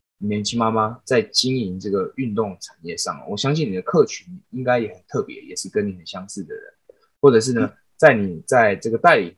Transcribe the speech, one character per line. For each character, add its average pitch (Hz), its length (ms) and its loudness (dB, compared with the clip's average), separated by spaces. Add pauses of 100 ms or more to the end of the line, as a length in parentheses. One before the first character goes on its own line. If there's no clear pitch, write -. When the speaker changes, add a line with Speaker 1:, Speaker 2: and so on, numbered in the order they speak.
(180)
Speaker 1:
年 104 260 -4
轻 117 140 -4
妈 113 120 2
妈 110 320 -2
在 120 200 0
经 131 340 -2
营 95 240 -4
这 101 100 -6
个 95 260 -2
运 123 180 -4
动 104 260 -2
产 - 220 -18
业 85 120 -10
上。 78 320 -8
我 92 80 -8
相 135 220 0
信 147 140 -2
你 92 40 -4
的 92 60 -4
客 151 240 4
群 - 220 -10 (240)
应 127 120 -8
该 123 160 2
也 110 140 -2
很 - 160 -20
特 117 140 -2
别， - 180 -10
也 90 160 -16
是 - 140 -8
跟 104 180 0
你 95 60 -6
很 87 120 -20
相 95 220 -12
似 98 160 -10
的 76 100 -14
人， - 100 -16 (580)
或 143 80 8
者 113 100 6
是 120 140 -2
呢， 113 80 0
Speaker 2:
嗯。 - 140 -4 (200)
Speaker 1:
在 151 160 6
你 95 340 -2
在 110 300 4
这 113 140 -6
个 113 80 -2
代 165 180 6
理 90 220 -2